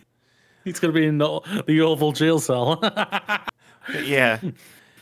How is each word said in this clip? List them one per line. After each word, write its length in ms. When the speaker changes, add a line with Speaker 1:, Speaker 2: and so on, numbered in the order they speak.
Speaker 1:
He's 140
gonna 140
be 120
in 120
the, 480
the 160
Oval 300
jail 280
cell. 420
<laughs> 100
Speaker 2:
Yeah. 360